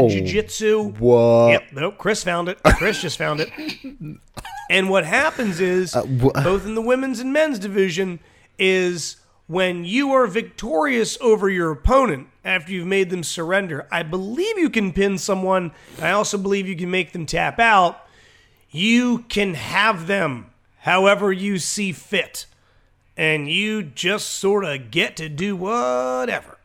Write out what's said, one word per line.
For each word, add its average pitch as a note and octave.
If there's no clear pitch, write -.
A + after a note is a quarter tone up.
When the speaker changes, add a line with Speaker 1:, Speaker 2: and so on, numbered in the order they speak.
Speaker 1:
Oh, A#2
Speaker 2:
jiu-jitsu. G#3
Speaker 1:
what? A#2
Speaker 2:
Yep, A2+
nope, D3
Chris G#3+
found F3
it. -
Chris E3+
just E3
found D3+
it. D#3+
Speaker 1:
<laughs> C#4
Speaker 2:
And F#3+
what F#3+
happens A3
is, F#3
Speaker 1:
Uh, A#2
wha- B2+
Speaker 2:
both F#3+
in A3
the A3+
women's B3+
and C4
men's D4+
division, F#3+
is F#3
when F3+
you C4
are C4
victorious A#3
over G#3+
your F3
opponent G3
after F#3
you've F3
made F#3+
them F3+
surrender, E3
I F3
believe A3
you D#4
can G3
pin G3
someone. F#3+
I D#3+
also G#3
believe G3
you F#3+
can F3
make F#3
them E3+
tap C#3+
out. G3
You A#3
can G3
have E3
them D3+
however F#3+
you F#3+
see G3
fit. -
And D#3
you G#3
just F3
sort G3
of C3+
get E3+
to D#3+
do F3+
whatever. B3